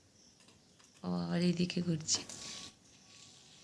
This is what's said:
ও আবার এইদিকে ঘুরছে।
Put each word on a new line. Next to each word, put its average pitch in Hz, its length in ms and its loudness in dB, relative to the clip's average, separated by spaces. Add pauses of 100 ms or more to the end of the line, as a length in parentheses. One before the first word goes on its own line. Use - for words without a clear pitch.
(1040)
ও 180 60 -4 (140)
আবার 175 180 0
এইদিকে 175 400 4
ঘুরছে। 165 380 2 (1400)